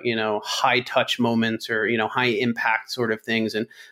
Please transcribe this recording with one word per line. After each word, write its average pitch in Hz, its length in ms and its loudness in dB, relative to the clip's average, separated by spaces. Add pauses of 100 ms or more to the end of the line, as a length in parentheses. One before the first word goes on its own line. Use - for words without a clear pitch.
you 120 100 0
know, 107 300 0
high 127 380 2
touch - 360 0
moments 113 520 0
or, 110 180 0
you 117 100 0
know, 107 120 0
high 127 160 0
impact 117 640 0
sort 120 180 -2
of 110 120 -2
things. 110 340 -2
And, 107 100 -2 (260)